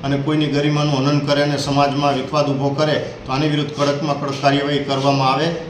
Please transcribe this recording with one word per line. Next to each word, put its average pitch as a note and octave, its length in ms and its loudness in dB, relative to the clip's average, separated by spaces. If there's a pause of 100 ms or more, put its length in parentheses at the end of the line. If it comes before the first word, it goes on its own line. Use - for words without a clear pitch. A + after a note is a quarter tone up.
અને C#3 140 0
કોઈની D3+ 280 0
ગરિમાનું D3 520 0
હનન C#3+ 220 2
કરે C#3+ 240 2
અને D3 140 0
સમાજમાં C#3+ 560 0
વિખવાદ C#3 340 0
ઊભો C#3 220 0
કરે D3 440 -2 (120)
તો C3 60 -6
આની D3 180 0
વિરુદ્ધ D3 200 0
કડકમાં C#3+ 520 -2
કડક C#3 200 -4
કાર્યવાહી C#3+ 380 2
કરવામાં C#3 540 2
આવે D3 120 0 (240)